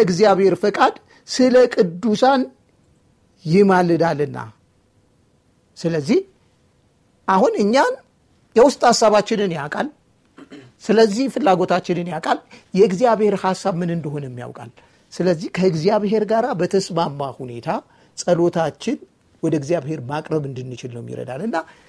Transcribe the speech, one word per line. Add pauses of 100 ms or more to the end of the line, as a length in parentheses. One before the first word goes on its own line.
እግዚአብሔር
ፈቃድ (340)
ስለ (160)
ቅዱሳን (1040)
ይማልዳልና።» (1400)
ስለዚህ (1080)
አሁን
እኛን (640)
የውስጥ
ሐሳባችንን
ያውቃል። (960)
ስለዚህ
ፍላጎታችንን
ያውቃል። (360)
የእግዚአብሔር
ሐሳብ
ምን
እንደሆነም
ያውቃል። (420)
ስለዚህ
ከእግዚአብሔር
ጋር
በተስማማ (120)
ሁኔታ (500)
ጸሎታችን (460)
ወደ
እግዚአብሔር
ማቅረብ
እንድንችል
ነው
የሚረዳን
እና (320)